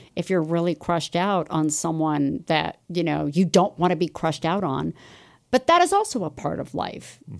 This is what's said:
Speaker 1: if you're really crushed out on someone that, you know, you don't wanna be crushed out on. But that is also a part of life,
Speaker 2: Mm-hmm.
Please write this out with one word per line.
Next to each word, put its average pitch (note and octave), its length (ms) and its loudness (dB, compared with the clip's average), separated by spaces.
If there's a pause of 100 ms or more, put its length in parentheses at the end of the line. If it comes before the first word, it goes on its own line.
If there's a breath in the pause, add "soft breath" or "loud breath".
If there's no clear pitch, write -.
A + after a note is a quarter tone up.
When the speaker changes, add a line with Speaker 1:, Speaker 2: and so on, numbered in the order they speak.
(160 loud breath)
Speaker 1:
if F3 140 -4
you're F#3 120 2
really E3+ 320 0
crushed E3+ 440 -4
out F#3 320 0
on D#3 200 0
someone D#3 800 0
that, D#3+ 400 0
you F3 160 -2
know, D3+ 280 -2
you F3 140 2
don't F3+ 320 4
wanna F3 200 0
be E3+ 100 -2
crushed - 380 -4
out F#3 180 -2
on. D3+ 300 -2 (580 loud breath)
But B3+ 160 0
that E4+ 140 8
is F4+ 120 2
also G4+ 300 0
a D#3 80 -4
part - 280 -6
of - 140 -10
life, - 460 -8 (100)
Speaker 2:
Mm-hmm. - 100 -12